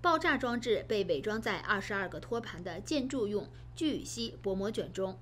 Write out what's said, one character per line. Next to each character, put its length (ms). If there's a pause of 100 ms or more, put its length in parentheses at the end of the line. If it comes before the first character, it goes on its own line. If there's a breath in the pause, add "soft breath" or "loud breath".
爆 160
炸 180
装 240
置 260
被 180
伪 160
装 200
在 200
二 200
十 140
二 140
个 120
托 200
盘 220
的 180
建 280
筑 180
用 220 (260 loud breath)
聚 240
乙 60
烯 380
薄 120
膜 160
卷 220
中， 300